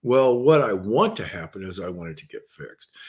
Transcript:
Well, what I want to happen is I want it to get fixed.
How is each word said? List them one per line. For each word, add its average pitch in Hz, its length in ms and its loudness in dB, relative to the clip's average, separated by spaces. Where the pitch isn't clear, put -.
Well, 127 340 4
what 143 260 4
I 110 100 0
want 117 440 0
to 85 100 -8
happen 90 360 -12
is 92 160 -10
I 90 120 -8
want 85 200 -10
it 78 60 -12
to 73 100 -20
get - 220 -18
fixed. - 480 -20